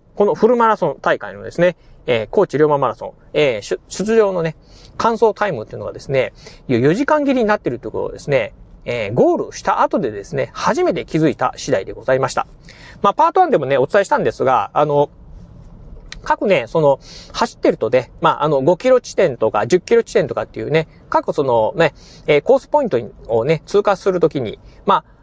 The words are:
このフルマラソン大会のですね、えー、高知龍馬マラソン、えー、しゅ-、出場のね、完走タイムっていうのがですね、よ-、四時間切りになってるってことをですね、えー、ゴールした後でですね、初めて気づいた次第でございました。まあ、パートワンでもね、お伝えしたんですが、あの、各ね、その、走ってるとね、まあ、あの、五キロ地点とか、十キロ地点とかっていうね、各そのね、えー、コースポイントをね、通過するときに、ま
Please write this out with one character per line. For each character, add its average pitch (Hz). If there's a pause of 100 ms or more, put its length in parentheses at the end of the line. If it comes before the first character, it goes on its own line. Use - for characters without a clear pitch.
(160)
こ 202
の 175
フ 208
ル 247
マ 233
ラ 214
ソ 175
ン 139
大 160
会 101
の 101
で 101
す -
ね、 175 (300)
え 117
ー、 104
高 196
知 -
龍 151
馬 147
マ 135
ラ 107
ソ 101
ン、 - (220)
え 135
ー、 -
し -
ゅ-、 - (100)
出 220
場 208
の 175
ね、 160 (420)
完 226
走 220
タ 208
イ 196
ム 113
っ -
て -
い -
う 117
の 104
が -
で -
す -
ね、 131 (340)
よ-、 123
四 139
時 269
間 302
切 277
り 254
に 220
な 208
っ -
て -
る 123
っ 113
て -
こ 101
と 98
を 104
で -
す -
ね、 123 (300)
え 113
ー、 107
ゴ 320
ー 131
ル -
し -
た 202
後 277
で 139
で 101
す -
ね、 -
初 262
め 320
て 117
気 -
づ 156
い 107
た -
次 -
第 98
で 101
ご -
ざ 135
い 131
ま -
し -
た。 - (560)
ま 202
あ、 -
パ 311
ー 330
ト 381
ワ 370
ン 311
で 180
も 135
ね、 139
お 131
伝 202
え 190
し -
た 294
ん 202
で 117
す -
が、 123
あ 147
の、 147 (1120)
各 302
ね、 151
そ 165
の、 139 (320)
走 -
っ -
て 330
る 190
と 113
ね、 123 (100)
ま 165 (100)
あ、 -
あ 151
の、 139
五 165
キ 254
ロ 254
地 -
点 160
と 110
か、 107
十 180
キ -
ロ 226
地 -
点 185
と -
か 107
っ -
て -
い 113
う 127
ね、 156 (220)
各 320
そ 151
の 117
ね、 160 (320)
え 147
ー、 147
コ 262
ー 262
ス -
ポ 294
イ 269
ン 202
ト 123 (280)
を 113
ね、 160
通 208
過 202
す 190
る 180
と 165
き 143
に、 107 (280)
ま 190 (200)